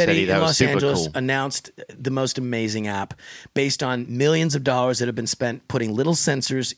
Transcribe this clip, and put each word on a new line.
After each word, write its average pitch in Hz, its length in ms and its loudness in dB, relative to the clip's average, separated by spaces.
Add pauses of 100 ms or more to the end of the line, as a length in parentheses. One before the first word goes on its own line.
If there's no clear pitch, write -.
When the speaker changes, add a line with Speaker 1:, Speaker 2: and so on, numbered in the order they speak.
Speaker 1:
Garcetti, - 180 2
that 185 80 4
Speaker 2:
in - 60 4
Speaker 1:
was 160 80 4
Speaker 2:
Los 151 100 2
Speaker 1:
super 131 140 4
Speaker 2:
Angeles 139 300 2
Speaker 1:
cool. 76 120 -2
Speaker 2:
announced 135 560 -2 (260)
the 139 140 -4
most 131 260 -2
amazing 113 520 -2
app 98 260 -4 (400)
based 139 260 0
on 127 280 -2
millions 147 480 2
of 135 80 -4
dollars 127 340 2
that 123 80 0
have 117 80 -2
been 117 140 -4
spent 123 400 -4
putting 113 260 0
little 147 200 2
sensors 131 640 0